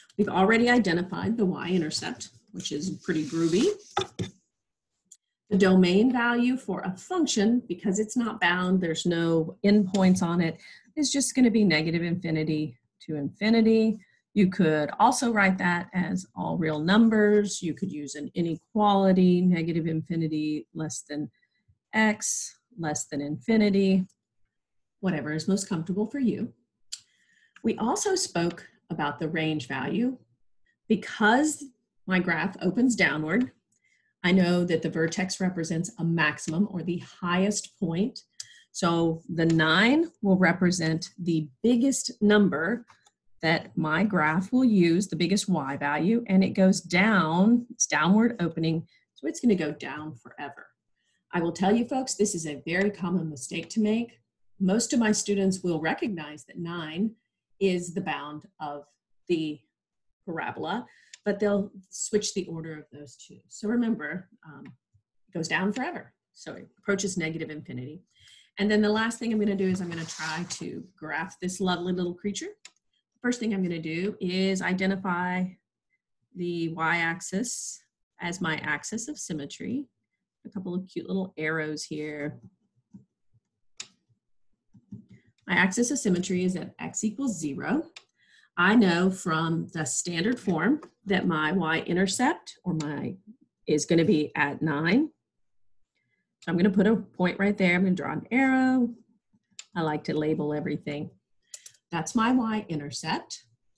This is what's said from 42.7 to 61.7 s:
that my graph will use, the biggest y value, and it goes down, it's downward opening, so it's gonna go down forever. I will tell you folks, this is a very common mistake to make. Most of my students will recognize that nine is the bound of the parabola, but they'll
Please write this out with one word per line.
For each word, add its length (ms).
that 360
my 260
graph 480
will 140
use, 420
the 80
biggest 320
y 300
value, 500
and 160
it 60
goes 320
down, 880
it's 160
downward 560
opening, 440
so 140
it's 120
gonna 160
go 160
down 420
forever. 540
I 80
will 140
tell 200
you 140
folks, 280
this 200
is 120
a 180
very 260
common 380
mistake 400
to 100
make. 400
Most 320
of 80
my 140
students 500
will 160
recognize 680
that 120
nine 540
is 320
the 80
bound 420
of 240
the 280
parabola, 600
but 160
they'll 320